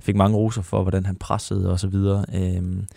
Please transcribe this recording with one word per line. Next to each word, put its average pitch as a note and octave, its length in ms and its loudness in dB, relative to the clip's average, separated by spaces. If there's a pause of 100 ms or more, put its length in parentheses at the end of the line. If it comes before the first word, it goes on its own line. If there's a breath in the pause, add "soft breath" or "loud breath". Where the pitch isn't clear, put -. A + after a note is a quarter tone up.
fik G2+ 140 0
mange G2+ 220 4
roser A2 240 0
for, G2+ 200 -2
hvordan F#2+ 240 0
han F#2+ 100 -4
pressede G2 560 -2
og F2+ 80 0
så F#2+ 80 -2
videre. G2 380 2 (100)
Øhm, F#2 500 -2 (120)